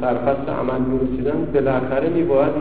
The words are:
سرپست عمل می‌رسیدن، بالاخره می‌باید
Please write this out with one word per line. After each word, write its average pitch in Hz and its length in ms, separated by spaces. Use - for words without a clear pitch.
سرپست 135 480
عمل 127 320
می‌رسیدن، 131 760
بالاخره 131 540
می‌باید 151 520